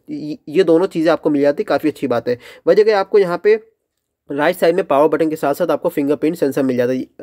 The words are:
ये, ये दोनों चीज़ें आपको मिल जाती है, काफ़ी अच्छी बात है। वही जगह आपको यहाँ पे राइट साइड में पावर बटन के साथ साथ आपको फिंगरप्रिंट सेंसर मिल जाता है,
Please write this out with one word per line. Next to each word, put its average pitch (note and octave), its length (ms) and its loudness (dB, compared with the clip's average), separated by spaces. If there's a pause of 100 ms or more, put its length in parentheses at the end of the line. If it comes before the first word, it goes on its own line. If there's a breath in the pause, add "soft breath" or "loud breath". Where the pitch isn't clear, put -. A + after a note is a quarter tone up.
(100)
ये, D3 280 -10 (100)
ये D#3+ 160 2
दोनों E3 220 4
चीज़ें E3+ 260 0
आपको D#3 180 -2
मिल C#3+ 120 0
जाती C#3+ 200 0
है, - 20 -4
काफ़ी D3+ 240 -2
अच्छी - 180 -6
बात A#2+ 220 -2
है। B2 100 -4 (280 loud breath)
वही F3 100 4
जगह G#3 220 4
आपको G3 200 0
यहाँ F3 260 0
पे G#3+ 340 0 (540)
राइट D3 240 0
साइड F3 180 2
में F#3+ 100 0
पावर D3 240 2
बटन D#3 220 0
के D#3 60 -6
साथ C#3+ 180 -2
साथ F3 160 -2
आपको D3+ 180 -2
फिंगरप्रिंट D3 480 -2
सेंसर C#3 260 -2
मिल C3 140 -2
जाता B2 160 0
है, C3 140 -6 (160)